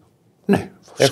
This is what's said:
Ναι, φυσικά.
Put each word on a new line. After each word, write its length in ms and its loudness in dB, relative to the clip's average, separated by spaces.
Ναι, 260 -2
φυσικά. 180 0